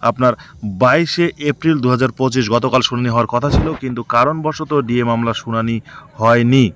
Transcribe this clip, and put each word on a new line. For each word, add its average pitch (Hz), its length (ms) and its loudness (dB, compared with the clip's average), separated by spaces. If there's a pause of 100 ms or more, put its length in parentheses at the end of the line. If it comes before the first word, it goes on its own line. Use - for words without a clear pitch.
আপনার 123 240 0 (480)
বাইশে 156 440 2 (240)
এপ্রিল 156 340 0
দু 123 100 0
হাজার 123 260 0
পঁচিশ। 131 260 0 (100)
গতকাল 123 340 0
শুনানি 123 240 -2
হওয়ার 117 200 0
কথা 123 220 0
ছিল, - 120 2 (140)
কিন্তু 123 200 -6 (120)
কারণবশত 151 580 0 (160)
ডিএ 120 220 0
মামলা 117 320 0
শুনানি 113 340 -2 (440)
হয়নি। 120 460 4 (100)